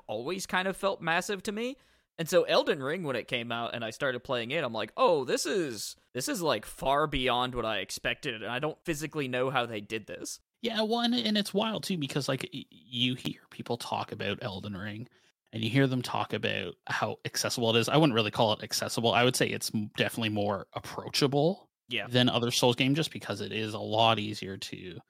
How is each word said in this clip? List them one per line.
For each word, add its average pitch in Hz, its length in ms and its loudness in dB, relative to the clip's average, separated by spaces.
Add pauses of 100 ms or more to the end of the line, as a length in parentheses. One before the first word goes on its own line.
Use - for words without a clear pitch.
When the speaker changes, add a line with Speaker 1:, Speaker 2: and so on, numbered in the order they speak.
Speaker 1:
always 151 400 -6
kind 185 220 0
of 190 100 -4
felt 196 240 -2
massive 180 420 0
to 214 80 -4
me. 240 260 -4 (420)
And 160 100 -2
so 170 140 8
Elden 190 400 2
Ring, 160 200 -2
when 139 120 -2
it 107 120 -4
came 120 240 -4
out 117 220 -4
and 117 100 -6
I 110 60 -4
started 127 300 -2
playing 120 320 -4
it, 156 120 0
I'm 120 80 -2
like, 110 240 -4
"Oh, 170 300 4
this 220 220 0
is, 156 480 -2 (180)
this 127 160 -4
is, 214 140 -2
like, 120 200 2
far 147 440 2
beyond 127 480 0
what 113 100 -2
I 107 140 0
expected, 120 560 -4
and 110 160 -6
I 123 80 -2
don't 151 260 -2
physically 151 420 -4
know 127 220 2
how 127 160 2
they 113 160 -6
did 107 240 -6
this." - 340 -10 (220)
Speaker 2:
Yeah, 220 220 0
well, 220 180 0
and, 240 140 2
and 220 240 0
it's 196 160 -2
wild, 214 280 0
too, 190 140 -2
because, 139 320 -2
like, 135 240 -2
y-, - 160 -10
you 123 460 -2
hear - 340 -6
people - 280 -6
talk - 340 -4
about 101 320 -4
Elden 98 340 -8
Ring, 107 300 -10 (460)
and 113 100 -4
you 110 60 0
hear 135 180 4
them 127 140 0
talk 107 320 -4
about 104 400 -2 (140)
how - 360 -2
accessible 113 500 0
it 117 60 6
is. 110 80 2
I 113 80 2
wouldn't 147 200 6
really 107 160 2
call 110 220 4
it - 100 -6
accessible. 113 500 0
I 113 100 6
would 123 140 4
say 123 100 2
it's - 260 -4
m-, 107 220 -2
definitely 110 340 0
more 104 440 -2
approachable - 960 0 (180)
Speaker 1:
Yeah. 110 220 -4
Speaker 2:
than 123 200 6
other 117 200 2
Souls 123 260 4
games, 135 220 4
just 160 140 -2
because 104 300 -6
it 101 120 -8
is 107 220 -4
a 104 40 -4
lot 110 380 6
easier 104 400 -6
to, 92 400 -10 (120)